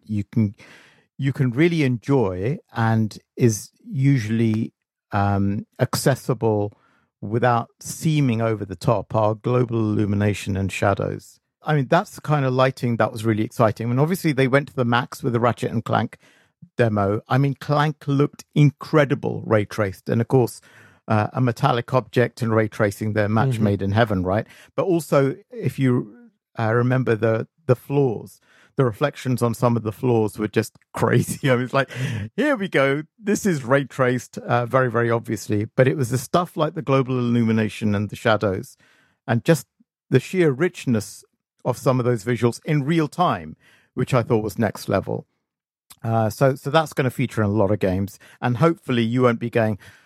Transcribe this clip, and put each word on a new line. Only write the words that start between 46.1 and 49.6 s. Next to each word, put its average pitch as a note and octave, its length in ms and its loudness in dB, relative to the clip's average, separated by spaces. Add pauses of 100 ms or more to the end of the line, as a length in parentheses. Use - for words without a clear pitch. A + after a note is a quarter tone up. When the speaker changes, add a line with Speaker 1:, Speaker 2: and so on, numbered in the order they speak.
Speaker 1:
so, C3 260 2
so - 160 -10
that's D#3 220 2
gonna C3 180 0
feature A#2 320 -2
in G#2 60 2
a G2+ 40 0
lot G#2 180 2
of G#2 80 0
games. F#2+ 400 -2 (220)
And B2 180 -2
hopefully D3+ 440 0
you A#2+ 200 0
won't A#2+ 180 4
be A#2+ 80 -6
going, A2 300 0 (280)